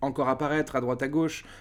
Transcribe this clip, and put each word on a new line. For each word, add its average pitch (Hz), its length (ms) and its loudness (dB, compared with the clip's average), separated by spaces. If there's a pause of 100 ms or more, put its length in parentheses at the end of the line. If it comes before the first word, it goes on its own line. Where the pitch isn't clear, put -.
encore 135 280 2
apparaître 151 460 0
à 127 40 2
droite 123 220 0
à 135 60 0
gauche, 156 360 0 (160)